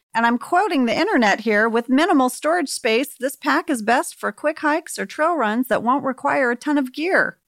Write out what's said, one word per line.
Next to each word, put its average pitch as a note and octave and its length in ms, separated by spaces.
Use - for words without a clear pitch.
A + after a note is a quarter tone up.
And A#3 120
I'm A#3+ 120
quoting F4 480
the A3+ 120
internet A#3 440
here, A3 260
"With A#3 220
minimal C#4 400
storage D#4 400
space, A#3 500
this C4 160
pack D4+ 340
is B3 120
best A#3 340
for G#3 160
quick - 280
hikes D#4 380
or G3 80
trail D#4+ 300
runs A#3 320
that G3+ 160
won't B3+ 220
require C4+ 460
a B3 40
ton C#4+ 220
of B3+ 160
gear. D4+ 440